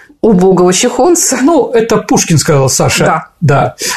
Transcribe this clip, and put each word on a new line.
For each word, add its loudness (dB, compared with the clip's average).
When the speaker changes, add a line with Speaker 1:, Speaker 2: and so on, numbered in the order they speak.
Speaker 1:
Убогого 2
чухонца. 0
Speaker 2:
Ну, 0
это 0
Пушкин 0
сказал, 0
Саша. -2
Speaker 1:
Да. -4
Speaker 2:
Да. 0